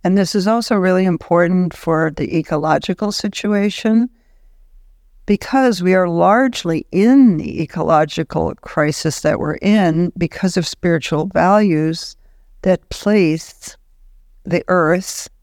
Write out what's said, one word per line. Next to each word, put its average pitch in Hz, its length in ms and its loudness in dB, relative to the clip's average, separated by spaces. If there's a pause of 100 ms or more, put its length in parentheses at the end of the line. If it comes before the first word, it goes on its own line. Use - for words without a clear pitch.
And 190 140 2
this 185 160 0
is 196 140 0
also 226 280 0
really 185 300 2
important 175 680 0
for 160 340 -2
the 151 260 -6
ecological 156 760 -2
situation, 208 960 -2 (1200)
because 220 560 0
we 185 100 4
are 185 160 2
largely 180 840 0
in 226 460 6
the - 240 -6
ecological 156 920 -2
crisis - 680 -4
that - 180 0
we're 151 180 -4
in 175 600 0
because 175 400 -4
of 170 100 -2
spiritual 165 600 -4
values 165 920 0 (460)
that 185 260 0
place - 880 -2 (680)
the - 260 -2
earth 180 600 0 (140)